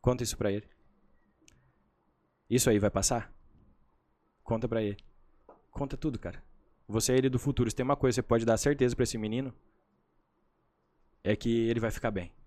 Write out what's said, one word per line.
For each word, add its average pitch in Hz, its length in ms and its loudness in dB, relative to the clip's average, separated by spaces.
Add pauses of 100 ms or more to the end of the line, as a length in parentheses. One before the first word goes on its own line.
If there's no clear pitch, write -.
Conta 123 220 2
isso - 140 -6
pra 104 140 0
ele. 104 160 -4 (1800)
Isso 123 200 4
aí 104 100 6
vai 101 100 2
passar? 107 420 -2 (1120)
Conta 117 240 -4
pra 113 140 0
ele. 104 160 -2 (760)
Conta 135 260 -6
tudo, 139 220 -4
cara. - 240 -12 (440)
Você 110 260 0
é 127 40 6
ele 131 120 4
do 127 100 0
futuro. 127 300 0
Se - 60 -6
tem 127 80 -2
uma 135 120 0
coisa 127 200 2
que 131 80 0
você - 40 -8
pode 117 180 2
dar 113 120 4
certeza 135 380 2
pra 127 80 0
esse 117 140 -4
menino, 117 360 -6 (1700)
é 107 120 2
que 117 340 0
ele 117 100 2
vai 110 120 0
ficar - 200 -4
bem. 90 200 -6 (160)